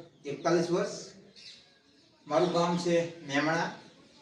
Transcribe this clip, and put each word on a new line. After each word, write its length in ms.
એકતાલીસ 460
વર્ષ. 420
મારું 260
ગામ 260
છે 420
મેમણા, 500